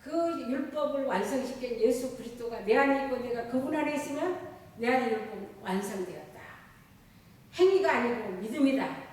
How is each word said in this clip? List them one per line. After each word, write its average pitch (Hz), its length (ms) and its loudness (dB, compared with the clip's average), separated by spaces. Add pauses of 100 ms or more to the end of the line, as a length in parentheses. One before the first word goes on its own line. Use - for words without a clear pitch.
그 277 100 -12 (380)
율법을 277 560 -2
완성시킨 240 720 -2
예수 254 380 2
그리스도가 226 440 -8
내 208 140 4
안에 269 300 4
있고 254 120 -2
내가 233 320 -4
그분 269 260 0
안에 294 180 0
있으면 311 640 -4 (220)
내 226 100 -2
안에 240 260 2
율법은 208 360 -6 (120)
완성되었다. 190 800 -6 (1120)
행위가 359 440 6
아니고 220 440 -2
믿음이다. 262 720 0